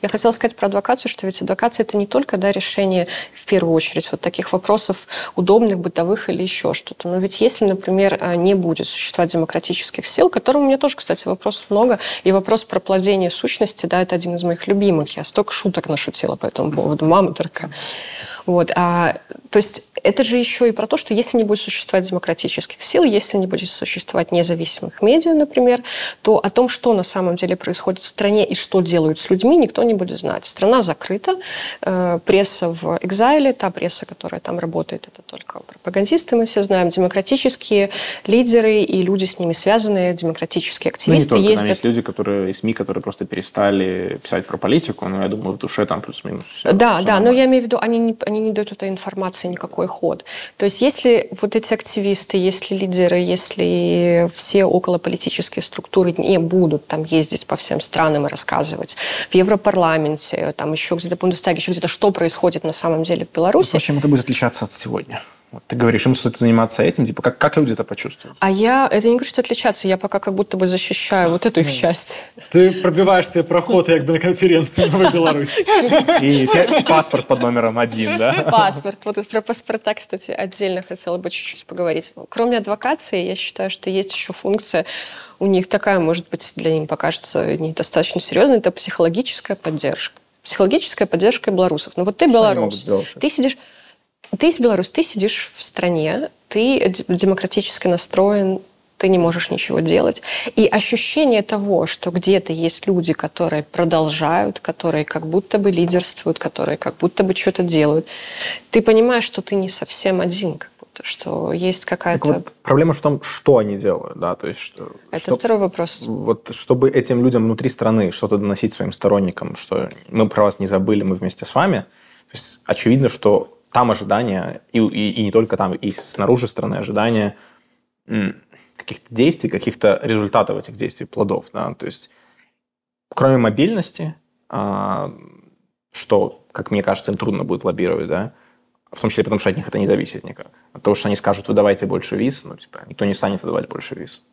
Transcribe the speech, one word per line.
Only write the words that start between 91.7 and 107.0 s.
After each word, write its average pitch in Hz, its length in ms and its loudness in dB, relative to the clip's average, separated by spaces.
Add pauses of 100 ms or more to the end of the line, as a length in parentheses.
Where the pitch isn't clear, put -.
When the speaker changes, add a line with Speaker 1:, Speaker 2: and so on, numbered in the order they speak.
Speaker 1:
Ну 180 80 0
вот 202 100 -4
ты 339 140 4
Speaker 2:
Что 233 100 6
они 214 160 6
Speaker 1:
белорус, - 60 -2
Speaker 2:
могут 101 140 -2
сделать? 98 440 -2
Speaker 1:
ты 294 100 0
сидишь, 262 280 0 (840)
ты 302 80 4
из 330 120 2
Беларуси, 214 340 2
ты - 100 0
сидишь - 520 -2
в - 60 -12
стране, 175 680 -2 (180)
ты 233 420 2 (180)
д-, 180 80 0
демократически 190 720 -2
настроен, 190 720 0 (380)
ты 190 120 0
не 185 80 6
можешь 170 340 0
ничего - 300 -2
делать. - 400 2 (340)
И 220 120 4
ощущение 226 720 0
того, 202 440 0
что - 260 -6
где-то 185 420 0
есть 165 340 -2
люди, 175 260 2
которые 156 500 -2
продолжают, 165 960 0
которые 156 460 -4
как 160 220 -6
будто 190 320 0
бы 202 120 2
лидерствуют, 175 680 -2
которые - 380 -4
как - 200 -6
будто 185 260 0